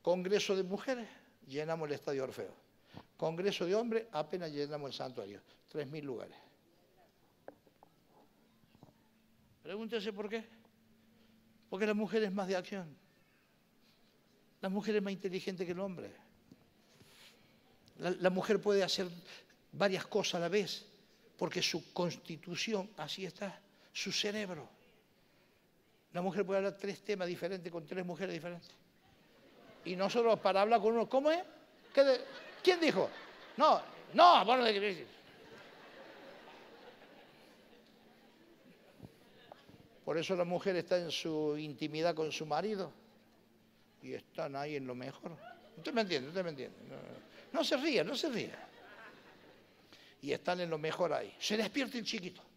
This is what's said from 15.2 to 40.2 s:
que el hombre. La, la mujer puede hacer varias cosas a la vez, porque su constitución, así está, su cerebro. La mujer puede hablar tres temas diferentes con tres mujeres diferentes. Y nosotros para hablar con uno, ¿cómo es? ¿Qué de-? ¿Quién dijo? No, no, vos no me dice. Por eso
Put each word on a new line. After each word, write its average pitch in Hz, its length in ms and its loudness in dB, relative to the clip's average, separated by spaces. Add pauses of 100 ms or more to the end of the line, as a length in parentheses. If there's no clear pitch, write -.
que 175 60 -2
el 175 80 -4
hombre. 160 320 -6 (1800)
La, 165 140 -2
la 175 200 4
mujer 190 300 2
puede 202 240 4
hacer 180 240 0 (640)
varias 180 340 2
cosas 185 300 0
a - 20 0
la 170 100 0
vez, 190 380 -2 (500)
porque 175 240 -2
su - 320 -2
constitución, 175 960 -4 (100)
así 180 280 -6
está, 180 340 -8 (320)
su - 200 -4
cerebro. 202 680 -4 (1400)
La 175 80 0
mujer 190 240 0
puede 190 100 2
hablar 196 220 2
tres 196 260 -6
temas 185 240 0
diferentes 180 420 -4
con 165 160 -8
tres 185 180 -4
mujeres 180 280 -4
diferentes. 175 380 -8 (1120)
Y 180 100 -4
nosotros 214 460 4
para 190 220 6
hablar 220 180 8
con 220 140 4
uno, 233 120 2
¿cómo 277 240 4
es? 349 140 2 (480)
¿Qué 277 100 8
de-? 269 180 6 (440)
¿Quién 359 160 6
dijo? 190 300 4 (480)
No, - 240 8 (320)
no, 294 300 10
vos 240 140 6
no 240 60 4 (160)
me 208 80 0
dice. 151 180 -6 (4000)
Por 151 140 -2
eso 165 180 0